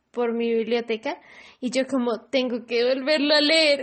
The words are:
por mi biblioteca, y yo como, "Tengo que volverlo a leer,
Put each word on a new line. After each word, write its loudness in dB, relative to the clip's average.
por -2
mi 0
biblioteca, -2
y -4
yo 0
como, -2
"Tengo -2
que 0
volverlo 0
a 4
leer, 4